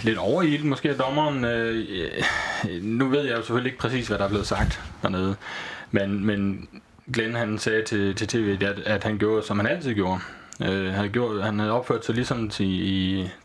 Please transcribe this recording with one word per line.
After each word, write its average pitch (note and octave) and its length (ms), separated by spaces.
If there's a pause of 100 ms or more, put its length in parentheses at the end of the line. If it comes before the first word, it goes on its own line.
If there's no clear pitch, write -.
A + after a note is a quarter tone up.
lidt A2 140
overilet D3 480
måske D3 240
af C#3 60
dommeren. C#3 500
Øh, A#2 400 (840)
øh, F2 140
nu A#2 240
ved C3+ 140
jeg C3+ 100
jo A#2 100
selvfølgelig B2 300
ikke C3 100
præcis, A#2+ 260
hvad G#2 100
der G2 80
er G2 40
blevet G2+ 180
sagt - 340 (200)
dernede. F#2+ 340 (560)
Men, G2 340
men G2 440 (440)
Glenn, A2+ 220
han G#2+ 220
sagde A2 260
til, G2+ 320
til G#2 120
T - 80
V, G2+ 280
at, G2+ 160
at G#2 240
han A2 140
gjorde, G#2+ 260
som G#2 160
han G#2 80
altid D3 260
gjorde. F#2 260 (440)
Øh, F#2+ 300
han G2+ 180
gjorde, G#2+ 320
han G#2 160
havde G#2+ 120
opført B2 340
sig A#2+ 100
ligesom A#2 340
til, G2+ 180
i, F#2 640 (160)